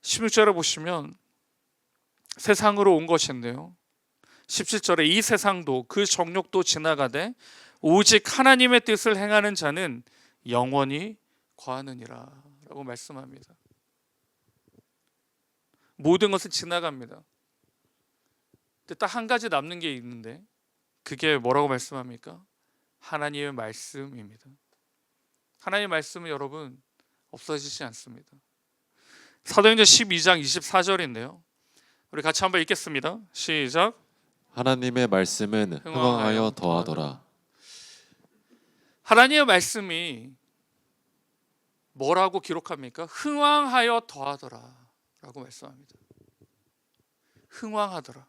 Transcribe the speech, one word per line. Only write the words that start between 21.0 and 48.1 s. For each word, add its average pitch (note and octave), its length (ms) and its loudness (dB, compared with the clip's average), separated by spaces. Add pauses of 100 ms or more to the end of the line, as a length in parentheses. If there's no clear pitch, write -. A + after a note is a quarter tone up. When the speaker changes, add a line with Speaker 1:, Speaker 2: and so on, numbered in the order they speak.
Speaker 1:
그게 D3+ 340 0
뭐라고 C3 300 2
말씀합니까? C3+ 760 -10 (560)
하나님의 D3 520 -8
말씀입니다. A#2 1000 -14 (1120)
하나님의 G3+ 280 -2
말씀은 E3 420 -6
여러분 C#3 520 -12 (500)
없어지지 C#3+ 540 -10
않습니다. A#2+ 440 -18 (1120)
사도행전 A3 420 6
십이 F#3+ 360 6
장 F3 180 6
이십사 D#3 420 0
절인데요. E3 640 -4 (680)
우리 D3+ 100 -8
같이 D#3+ 220 0
한번 F#3 180 2
읽겠습니다. D#3+ 580 -4 (140)
시작. D#3+ 680 -2 (500)
Speaker 2:
"하나님의 B2 560 0
말씀은 G2+ 680 0
Speaker 1:
흥황하여 - 260 -8
Speaker 2:
흥황하여 A2 520 2
Speaker 1:
더하더라. E2+ 500 -2
Speaker 2:
더하더라." C#2+ 240 -10 (1800)
Speaker 1:
하나님의 C4+ 440 6
말씀이 E3+ 840 -2 (1600)
뭐라고 F3 480 2
기록합니까? D#3+ 680 -10
"흥황하여 C#4 1000 0
더하더라"라고 B2+ 1300 -14
말씀합니다. C3 520 -20 (1600)
흥황하더라. F#3 800 -8